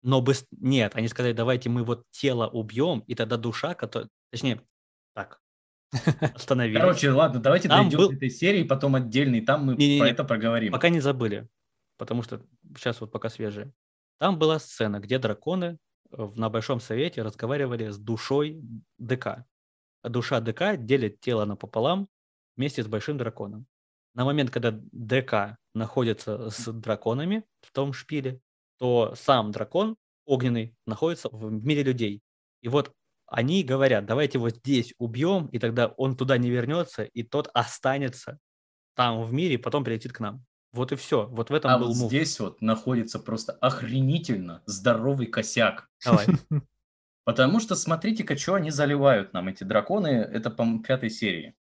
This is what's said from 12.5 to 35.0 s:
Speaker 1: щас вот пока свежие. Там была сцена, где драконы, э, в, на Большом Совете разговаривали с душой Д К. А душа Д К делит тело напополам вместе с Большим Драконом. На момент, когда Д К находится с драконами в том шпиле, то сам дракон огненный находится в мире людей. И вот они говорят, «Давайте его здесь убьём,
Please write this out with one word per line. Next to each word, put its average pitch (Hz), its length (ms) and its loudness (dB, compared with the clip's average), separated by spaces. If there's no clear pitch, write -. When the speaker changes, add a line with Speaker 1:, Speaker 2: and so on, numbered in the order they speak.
Speaker 1:
щас 117 220 -4
вот 110 120 -12
пока - 160 -6
свежие. 107 440 -8
Там 175 200 2
была 156 200 4
сцена, 104 420 -4
где 104 180 -2
драконы, 165 600 -4
э, 117 120 -10
в, 104 140 -10
на 113 100 0
Большом 117 320 -2
Совете 123 420 -4
разговаривали 117 680 -4
с 101 80 -12
душой 139 640 -2
Д 127 180 -4
К. - 300 -8
А - 80 -8
душа 120 300 0
Д 113 120 -4
К 196 240 0
делит 120 440 0
тело 110 260 0
напополам 120 600 -2
вместе 127 260 -4
с 107 60 -6
Большим 113 300 -4
Драконом. 110 480 -10
На 123 100 -2
момент, 139 260 2
когда 117 220 0
Д 127 300 0
К 107 360 -2
находится 113 760 -2
с 117 220 -10
драконами 117 720 -2
в - 100 -20
том 139 200 -2
шпиле, 131 480 -6
то 120 380 2
сам 113 360 2
дракон 214 440 -2
огненный 120 500 0
находится 156 440 -4
в 110 220 -10
мире 143 320 0
людей. 113 380 -2
И 120 60 -6
вот 139 240 0
они 143 380 2
говорят, 127 420 4
«Давайте 135 320 2
его 117 120 2
здесь 123 480 0
убьём, 143 500 0